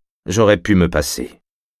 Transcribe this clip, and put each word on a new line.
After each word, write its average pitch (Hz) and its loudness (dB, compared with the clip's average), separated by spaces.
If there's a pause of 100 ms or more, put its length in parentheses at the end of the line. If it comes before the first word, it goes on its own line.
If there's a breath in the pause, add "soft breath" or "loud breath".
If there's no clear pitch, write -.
(260)
j'aurais 104 2
pu 107 -2
me 90 4
passer. - -6 (400)